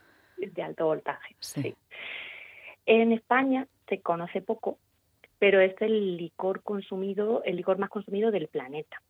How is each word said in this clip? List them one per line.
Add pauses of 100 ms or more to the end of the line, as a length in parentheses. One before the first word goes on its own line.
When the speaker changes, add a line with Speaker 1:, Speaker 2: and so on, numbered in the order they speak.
(380)
Speaker 1:
es
de
alto
voltaje,
Speaker 2:
Sí.
Speaker 1:
sí. (1120)
En
España (220)
se
conoce
poco, (600)
pero
es
el
licor
consumido,
el
licor
más
consumido
del
planeta.